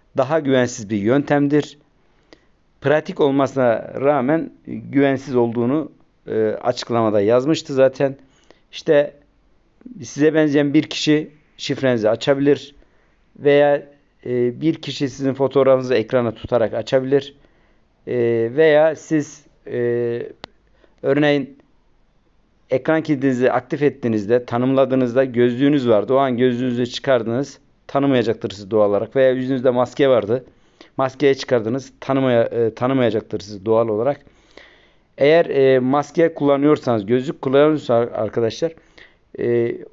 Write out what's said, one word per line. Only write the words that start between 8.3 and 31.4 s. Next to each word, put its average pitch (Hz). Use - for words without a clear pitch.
İşte 147
size 147
benzeyen 147
bir 151
kişi -
şifrenizi 123
açabilir 139
veya, 143
e, 123
bir 156
kişi 139
sizin 135
fotoğrafınızı 131
ekrana 117
tutarak 110
açabilir. 131
E, 120
veya 151
siz, -
e, 120
örneğin 139
ekran 156
kilidinizi 131
aktif 135
ettiğinizde, 120
tanımladığınızda 131
gözlüğünüz 123
vardı. 107
O 131
an 131
gözlüğünüzü 123
çıkardınız. 120
Tanımayacaktır 123
sizi 98
doğal 104
olarak. 104
Veya 131
yüzünüzde 127
maske 123
vardı. 117
Maskeyi 135
çıkardınız. 123